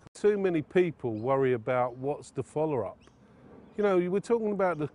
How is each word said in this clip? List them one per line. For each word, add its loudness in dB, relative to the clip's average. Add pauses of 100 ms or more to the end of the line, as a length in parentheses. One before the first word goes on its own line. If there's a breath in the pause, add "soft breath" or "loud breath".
(120)
Too 2
many 0
people 0
worry 2
about -2
what's -6
the -8
follow-up. -4 (800 loud breath)
You 0
know, 4 (140)
we're 0
talking 0
about 0
the -4